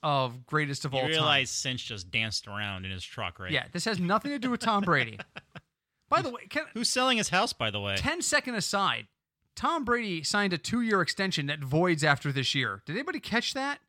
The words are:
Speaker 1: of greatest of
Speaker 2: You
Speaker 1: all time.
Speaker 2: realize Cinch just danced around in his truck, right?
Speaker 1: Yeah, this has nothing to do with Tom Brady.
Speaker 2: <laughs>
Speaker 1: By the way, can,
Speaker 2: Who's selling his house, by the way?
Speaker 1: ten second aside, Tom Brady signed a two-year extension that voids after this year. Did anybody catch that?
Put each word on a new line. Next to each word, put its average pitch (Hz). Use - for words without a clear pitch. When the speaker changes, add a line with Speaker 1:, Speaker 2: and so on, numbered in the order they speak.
Speaker 1:
of 131
greatest 147
of 135
Speaker 2:
You 135
Speaker 1:
all 131
time. 151
Speaker 2:
realize 151
Cinch -
just 92
danced 110
around 101
in 92
his 92
truck, 95
right? 92
Speaker 1:
Yeah, 139
this 175
has 220
nothing 202
to 285
do 247
with 240
Tom 208
Brady. 127
Speaker 2:
<laughs> -
Speaker 1:
By 220
the 254
way, 233
can, 302
Speaker 2:
Who's -
selling 254
his 208
house, 185
by 110
the 104
way? 101
Speaker 1:
ten 320
second 262
aside, 196
Tom 302
Brady 214
signed 202
a 160
two-year 220
extension 175
that 151
voids 151
after 147
this 131
year. 110
Did 147
anybody 302
catch -
that? 277